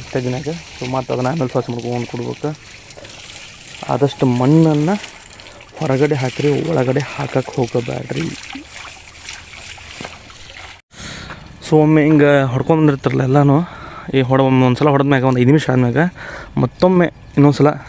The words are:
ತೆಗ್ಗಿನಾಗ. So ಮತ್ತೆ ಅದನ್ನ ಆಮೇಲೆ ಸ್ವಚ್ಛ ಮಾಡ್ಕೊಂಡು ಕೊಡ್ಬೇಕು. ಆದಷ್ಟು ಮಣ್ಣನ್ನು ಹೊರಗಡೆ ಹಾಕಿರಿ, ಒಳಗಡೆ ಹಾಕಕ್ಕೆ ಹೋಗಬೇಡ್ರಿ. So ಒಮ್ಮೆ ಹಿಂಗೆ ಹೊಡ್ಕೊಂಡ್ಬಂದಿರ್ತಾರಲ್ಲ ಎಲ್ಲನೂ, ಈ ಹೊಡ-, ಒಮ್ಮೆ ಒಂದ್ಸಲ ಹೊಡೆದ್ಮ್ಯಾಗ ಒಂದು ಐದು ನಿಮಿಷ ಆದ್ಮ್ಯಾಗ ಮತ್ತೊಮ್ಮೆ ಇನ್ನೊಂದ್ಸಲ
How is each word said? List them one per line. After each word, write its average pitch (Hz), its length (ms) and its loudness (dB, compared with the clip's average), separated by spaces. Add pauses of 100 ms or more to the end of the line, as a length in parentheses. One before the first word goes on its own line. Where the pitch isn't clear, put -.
(120)
ತೆಗ್ಗಿನಾಗ. 127 360 -4 (340)
So 127 80 -6
ಮತ್ತೆ 131 220 -4
ಅದನ್ನ 127 160 -2
ಆಮೇಲೆ 131 200 -2
ಸ್ವಚ್ಛ 127 220 -4
ಮಾಡ್ಕೊಂಡು 120 360 -6
ಕೊಡ್ಬೇಕು. 123 500 -8 (1300)
ಆದಷ್ಟು 139 380 0
ಮಣ್ಣನ್ನು 151 680 4 (840)
ಹೊರಗಡೆ 135 360 0
ಹಾಕಿರಿ, 139 560 -2
ಒಳಗಡೆ 131 300 0
ಹಾಕಕ್ಕೆ 135 560 -6
ಹೋಗಬೇಡ್ರಿ. 127 640 -4 (3500)
So 160 140 2
ಒಮ್ಮೆ 151 220 6
ಹಿಂಗೆ 143 380 6
ಹೊಡ್ಕೊಂಡ್ಬಂದಿರ್ತಾರಲ್ಲ 135 800 2
ಎಲ್ಲನೂ, 143 380 4 (540)
ಈ 135 60 4
ಹೊಡ-, 131 220 0
ಒಮ್ಮೆ 131 240 4
ಒಂದ್ಸಲ 127 220 2
ಹೊಡೆದ್ಮ್ಯಾಗ 139 360 2
ಒಂದು 131 140 2
ಐದು 123 80 4
ನಿಮಿಷ 139 240 2
ಆದ್ಮ್ಯಾಗ 123 260 2 (600)
ಮತ್ತೊಮ್ಮೆ 175 500 2
ಇನ್ನೊಂದ್ಸಲ 143 600 2 (220)